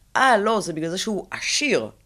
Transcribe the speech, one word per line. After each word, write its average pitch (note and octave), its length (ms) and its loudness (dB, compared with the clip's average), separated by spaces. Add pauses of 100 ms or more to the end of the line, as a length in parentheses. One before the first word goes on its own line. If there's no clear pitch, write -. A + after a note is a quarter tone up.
(160)
אה, B3+ 220 6
לא, G#3+ 240 2
זה E3+ 120 -6
בגלל D#3 160 -4
זה F3+ 80 -4
שהוא G3 340 -4
עשיר." D#3+ 580 0 (160)